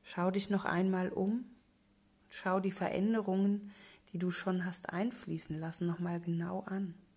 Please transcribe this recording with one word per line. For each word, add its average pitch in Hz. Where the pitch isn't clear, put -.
schau 180
dich 196
noch 196
einmal 185
um 190
und -
schau 185
die 190
Veränderungen, 202
die 175
du 180
schon 180
hast 175
einfließen 170
lassen, 165
noch 170
mal 175
genau 170
an. 190